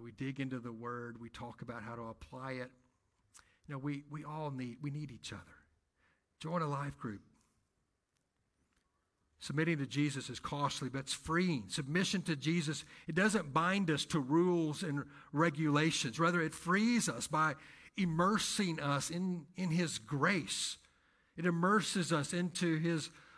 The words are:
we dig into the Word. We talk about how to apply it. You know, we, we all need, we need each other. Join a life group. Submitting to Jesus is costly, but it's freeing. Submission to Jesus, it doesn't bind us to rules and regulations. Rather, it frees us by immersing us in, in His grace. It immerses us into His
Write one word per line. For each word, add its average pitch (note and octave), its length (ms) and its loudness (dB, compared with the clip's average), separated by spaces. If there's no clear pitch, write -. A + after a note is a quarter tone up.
we A#2 80 -14
dig C3+ 280 -4
into C3 180 -4
the A#2 140 -8
Word. A#2+ 460 -6
We A#2 120 -12
talk - 320 -12
about A#2+ 200 -10
how A#2 120 -8
to A#2 80 -8
apply B2+ 500 -10
it. B2+ 180 -8
You D3 80 -10
know, C3+ 40 -6
we, C#3+ 320 -4
we D3 140 -10
all D3+ 260 -6
need, B2+ 320 -6
we C#3+ 80 -2
need D3 200 -6
each A2 220 -14
other. F#2+ 100 -10
Join E3 220 -4
a D#3 80 -2
life C#3 300 -6
group. G#2 240 -8
Submitting D#3+ 380 0
to C#3 80 -2
Jesus C3+ 420 0
is A#2+ 100 -8
costly, C#3 520 -2
but C3+ 80 -4
it's C3+ 160 -6
freeing. D#3+ 540 0
Submission E3+ 540 0
to D#3 140 -2
Jesus, D3+ 480 -2
it D#3+ 80 -4
doesn't F3+ 400 2
bind F3+ 360 2
us C#3+ 160 2
to E3 140 2
rules E3 640 2
and C#3+ 220 -2
regulations. D3+ 840 4
Rather, E3+ 240 4
it D#3 100 -2
frees G#3+ 560 2
us A#2+ 180 -4
by D#3 280 2
immersing F3+ 840 2
us C#3+ 320 0
in, F3 360 -2
in F3+ 140 0
His E3 280 2
grace. D3+ 800 0
It E3+ 100 0
immerses F3 640 4
us C#3+ 200 2
into F3 460 0
His E3 320 0